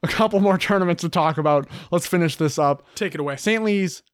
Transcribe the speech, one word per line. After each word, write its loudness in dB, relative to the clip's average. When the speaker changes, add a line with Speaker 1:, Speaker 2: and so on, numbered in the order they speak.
Speaker 1:
a -4
couple 2
more 4
tournaments 0
to -4
talk 0
about. 2
Let's 0
finish 0
this -2
up. 0
Speaker 2:
Take -4
it -6
away. -6
Speaker 1:
Saint 0
Lee's, 0